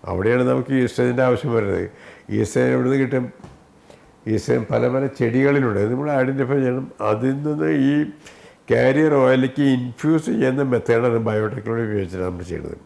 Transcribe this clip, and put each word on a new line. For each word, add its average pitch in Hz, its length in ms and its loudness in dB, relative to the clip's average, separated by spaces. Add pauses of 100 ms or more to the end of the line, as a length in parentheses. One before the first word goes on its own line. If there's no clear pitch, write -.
(100)
അവിടെയാണ് 113 400 2
നമുക്ക് 131 220 0 (120)
ഈസ്ട്രജൻ്റെ 123 420 0
ആവശ്യം 123 300 0
വരുന്നത്. 98 280 0 (540)
ഈസ്ട്രജൻ 123 380 0
എവിടെ 127 120 0
നിന്ന് 135 140 0
കിട്ടും? 127 240 -2 (1040)
ഈസ്ട്രജൻ 117 400 0
പല 120 100 0 (120)
പല 135 80 0 (180)
ചെടികളിലുണ്ട്. 127 640 2
അത് 113 100 0
നമ്മൾ 147 160 -4 (120)
ഐഡൻറ്റിഫൈ 135 400 -2
ചെയ്യണം. 127 240 -2 (240)
അതിൽ 127 260 0 (100)
നിന്ന് 151 240 -2 (200)
ഈ 147 40 2 (800)
കാരിയർ 135 400 4 (100)
ഓയിലേക്ക് 131 420 2 (120)
ഇൻഫ്യൂസ് 151 520 -2 (120)
ചെയ്യുന്ന 131 220 2 (120)
മെത്തേഡാണ് 117 440 2 (100)
ബയോടെക്നോളജി 110 600 -2
ഉപയോഗിച്ചിട്ട് 92 380 -4
നമ്മൾ 87 220 -8
ചെയ്യുന്നത്. 78 360 -8